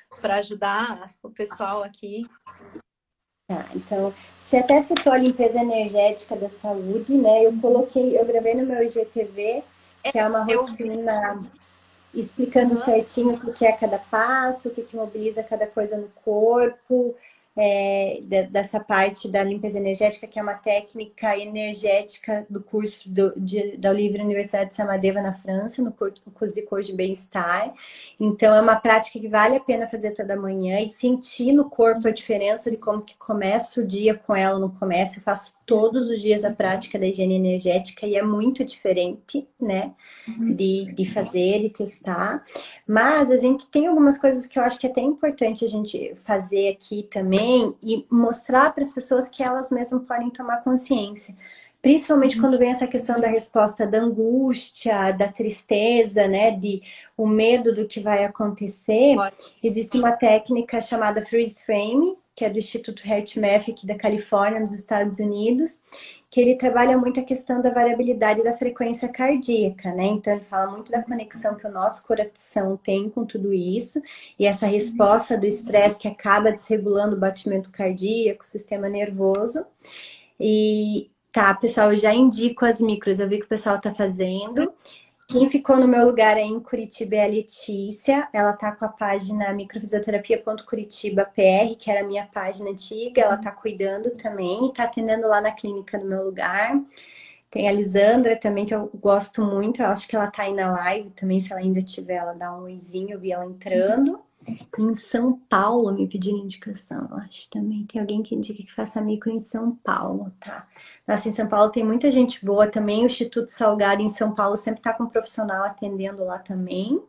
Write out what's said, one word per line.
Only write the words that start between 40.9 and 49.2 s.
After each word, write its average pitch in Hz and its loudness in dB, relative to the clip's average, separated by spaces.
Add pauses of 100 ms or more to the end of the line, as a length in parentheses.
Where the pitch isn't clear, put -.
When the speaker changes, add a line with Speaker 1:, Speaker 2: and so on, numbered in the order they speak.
Speaker 2:
de 190 -2
fazer 190 0
e 214 -2
testar. 196 -6 (400)
Mas 254 4
a 254 6
gente 254 2
tem 302 2
algumas 294 6
coisas 262 2
que - -4
eu 247 2
acho 247 0
que 262 -4
é 254 0
até 254 -2
importante 262 0
a 220 2
gente 214 -6
fazer 196 0
aqui 208 -8
também 196 0 (340)
e 220 -4
mostrar 247 4
para 285 -4
as 277 -6
pessoas 254 -2